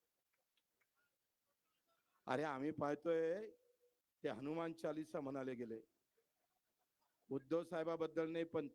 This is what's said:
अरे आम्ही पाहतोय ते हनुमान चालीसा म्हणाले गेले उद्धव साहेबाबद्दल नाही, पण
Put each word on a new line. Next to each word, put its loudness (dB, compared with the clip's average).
अरे 4
आम्ही 0
पाहतोय 2
ते -2
हनुमान -2
चालीसा -2
म्हणाले -2
गेले -4
उद्धव 2
साहेबाबद्दल 0
नाही, 0
पण 0